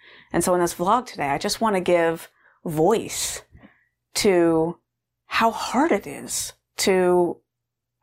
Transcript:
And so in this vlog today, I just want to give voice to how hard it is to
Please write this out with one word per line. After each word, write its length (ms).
And 120
so 100
in 80
this 140
vlog 300
today, 240
I 80
just 240
want 140
to 60
give 480
voice 800
to 640
how 260
hard 400
it 140
is 480
to 600